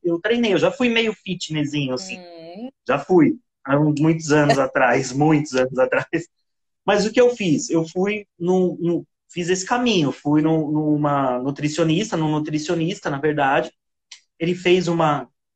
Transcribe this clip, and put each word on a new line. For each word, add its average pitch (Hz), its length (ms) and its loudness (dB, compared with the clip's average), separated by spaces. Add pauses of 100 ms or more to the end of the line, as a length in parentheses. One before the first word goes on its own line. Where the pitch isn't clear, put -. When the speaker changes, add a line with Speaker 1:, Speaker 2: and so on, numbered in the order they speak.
Speaker 1:
eu 170 180 -2
treinei, 233 340 0
eu 160 40 4
já 180 140 2
fui 247 160 0
meio 226 260 0
fitnessinho, 147 800 -4
assim. - 240 -10
Speaker 2:
Hum. 175 520 -16 (160)
Speaker 1:
Já 135 120 0
fui, 156 400 4 (260)
há 139 140 0
muitos 156 540 0
anos 143 260 4
Speaker 2:
<laughs> - 0 -
Speaker 1:
atrás, 131 540 0
muitos 147 420 2
anos 127 240 0
atrás. 131 280 0 (800)
Mas 202 220 2
o 214 60 -4
que 247 80 2
eu 247 160 6
fiz? 165 340 0
Eu 165 160 0
fui 208 400 -4 (100)
no, 180 440 0
no, 170 260 -2 (240)
fiz 170 180 -6
esse 185 160 -2
caminho, 226 460 2
fui 151 320 0
no, 160 300 0
numa 147 680 0
nutricionista, 156 800 -2
num 156 160 0
nutricionista, 160 760 -4
na 139 120 -6
verdade. 147 500 0 (680)
Ele 175 200 -2
fez 180 320 2
uma, 160 400 0 (280)